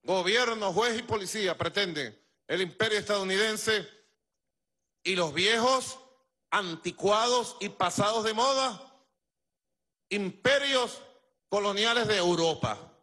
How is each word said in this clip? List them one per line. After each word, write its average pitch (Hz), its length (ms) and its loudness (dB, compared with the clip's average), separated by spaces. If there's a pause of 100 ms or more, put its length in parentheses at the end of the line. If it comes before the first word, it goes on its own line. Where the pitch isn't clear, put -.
Gobierno, 202 680 0
juez 226 240 2
y 240 60 -6
policía 202 540 -4
pretenden 165 640 -4 (300)
el 175 100 0
imperio 214 380 -2
estadounidense 208 880 0 (1160)
y 185 120 -2
los 165 180 0
viejos, 226 640 2 (520)
anticuados 208 1120 0
y 202 80 -6
pasados 202 560 0
de 220 80 -2
moda 262 580 0 (1200)
imperios 247 920 0 (460)
coloniales 208 640 0
de 214 80 2
Europa 165 600 0 (260)